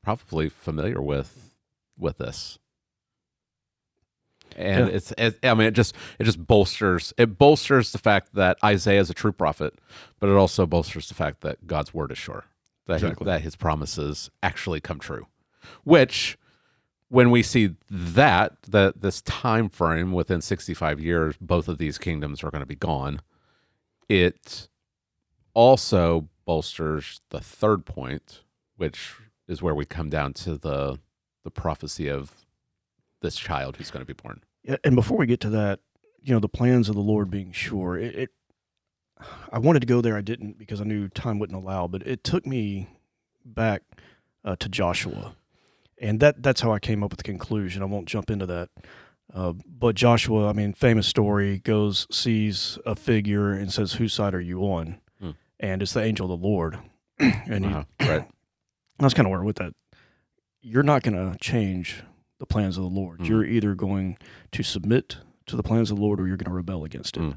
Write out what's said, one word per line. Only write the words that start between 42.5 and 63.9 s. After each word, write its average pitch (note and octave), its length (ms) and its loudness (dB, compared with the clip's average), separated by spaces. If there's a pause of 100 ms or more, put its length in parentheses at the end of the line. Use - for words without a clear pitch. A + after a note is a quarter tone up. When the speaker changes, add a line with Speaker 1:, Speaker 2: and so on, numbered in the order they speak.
Speaker 2:
back, A2 380 -2 (600)
uh, F#2+ 120 -4
to - 120 -8
Joshua. F2 640 -4 (640)
And G#2+ 220 -2
that, D3 220 4
that's C3+ 180 2
how A2+ 120 2
I G#2 80 0
came G#2 240 -2
up G2+ 80 -4
with F#2 60 -14
the - 60 -12
conclusion. G2 560 -6
I G2 60 -4
won't G2 220 -6
jump G#2 220 -6
into G2+ 160 -2
that. F2 220 -6 (640)
Uh, F#2 200 -4 (140)
but A#2 280 0
Joshua, A2 540 4
I G#2 40 0
mean, G#2 220 -2
famous A2+ 320 4
story, G2+ 540 0
goes, G#2 500 0
sees G#2+ 720 -2
a A2 120 -4
figure G#2 560 0
and G2 200 -4
says, G2+ 220 -2
"Whose A2+ 180 -2
side G2+ 220 -2
are F#2 60 -2
you F2 220 -6
on?" F2+ 360 -4 (220)
Speaker 1:
Hmm. F2 100 -10 (300)
Speaker 2:
And F#2+ 220 -4
it's G2 120 -6
the A#2 80 0
angel G2 280 -2
of E2+ 100 -6
the F#2 60 -2
Lord. F2 320 0 (200)
<clears throat> - 220 -20
And G#2 440 0
he G2 80 -2
Speaker 1:
Uh-huh. D2+ 120 -6 (160)
Right. - 280 0 (340)
Speaker 2:
<clears throat> - 360 -20
That's C3+ 160 4
kinda G2+ 160 4
where F#2+ 80 -2
I F2+ 60 -4
went - 20 0
with G#2+ 100 -2
that. F2+ 160 -8 (880)
You're A#2+ 220 0
not C#3+ 220 4
gonna F#2+ 360 -2
change F#2+ 640 -4 (360)
the - 80 -14
plans F#2+ 300 -2
of F#2+ 60 -4
the F2+ 80 -4
Lord. F2+ 300 -6
Speaker 1:
Hmm. F2 60 -4
Speaker 2:
You're G#2+ 180 4
either G#2 300 0
going F#2+ 440 -4 (340)